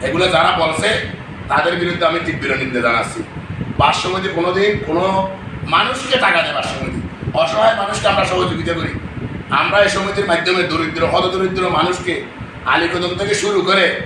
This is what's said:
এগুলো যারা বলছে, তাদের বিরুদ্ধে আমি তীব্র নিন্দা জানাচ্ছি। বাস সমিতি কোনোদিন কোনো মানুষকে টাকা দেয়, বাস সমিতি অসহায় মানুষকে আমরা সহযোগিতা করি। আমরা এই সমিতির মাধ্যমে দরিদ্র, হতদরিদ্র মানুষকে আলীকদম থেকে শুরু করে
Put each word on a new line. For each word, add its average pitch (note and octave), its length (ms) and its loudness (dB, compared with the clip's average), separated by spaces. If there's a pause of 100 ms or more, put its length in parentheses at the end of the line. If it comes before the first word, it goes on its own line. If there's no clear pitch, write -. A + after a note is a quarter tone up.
এগুলো E3+ 200 2
যারা E3 320 4
বলছে, G3 560 0 (320)
তাদের E3 280 2
বিরুদ্ধে E3+ 300 0
আমি E3 200 2
তীব্র C#3 300 -2
নিন্দা C3 240 -2
জানাচ্ছি। A#2 440 0 (540)
বাস - 260 2
সমিতি F#3 320 -2
কোনোদিন F#3 420 2 (100)
কোনো F#3+ 420 2 (380)
মানুষকে - 500 0
টাকা F#3+ 240 4
দেয়, - 120 -2
বাস - 120 -2
সমিতি - 360 -4 (320)
অসহায় D#3+ 420 4
মানুষকে G3+ 320 -2
আমরা G3 180 2
সহযোগিতা E3+ 480 0
করি। - 260 -4 (500)
আমরা D3 300 2
এই G3 100 6
সমিতির G3 360 -2
মাধ্যমে F3 380 2
দরিদ্র, D#3+ 440 0
হতদরিদ্র F#3 600 0
মানুষকে E3 520 0 (440)
আলীকদম E3+ 520 0
থেকে G3+ 180 0
শুরু G3 260 2
করে F#3 440 2